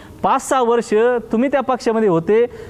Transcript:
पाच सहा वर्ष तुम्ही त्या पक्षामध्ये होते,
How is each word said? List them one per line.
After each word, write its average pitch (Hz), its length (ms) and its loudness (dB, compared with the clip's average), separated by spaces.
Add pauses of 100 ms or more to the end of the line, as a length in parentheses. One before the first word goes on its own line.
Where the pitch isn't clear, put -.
(220)
पाच 247 260 -2
सहा 269 140 0
वर्ष 233 320 0 (380)
तुम्ही 247 160 0
त्या 269 120 0
पक्षामध्ये 226 480 0
होते, 202 380 2 (240)